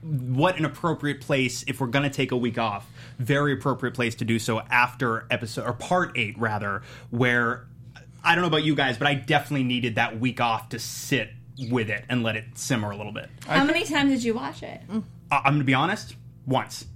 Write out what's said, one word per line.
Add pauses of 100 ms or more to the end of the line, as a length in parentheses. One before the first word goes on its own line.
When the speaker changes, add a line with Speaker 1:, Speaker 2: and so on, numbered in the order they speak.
Speaker 1:
what
an
appropriate
place,
if
we're
gonna
take
a
week
off, (320)
very
appropriate
place
to
do
so
after
episode,
or
part
eight,
rather, (280)
where, (560)
I
don't
know
about
you
guys,
but
I
definitely
needed
that
week
off
to
sit (400)
with
it
and
let
it (100)
simmer
a
little
bit. (160)
Speaker 2:
How
Speaker 3:
I
Speaker 2:
many
times
did
you
watch
it? (480)
Speaker 1:
I,
I'm
gonna
be
honest, (300)
once. (120)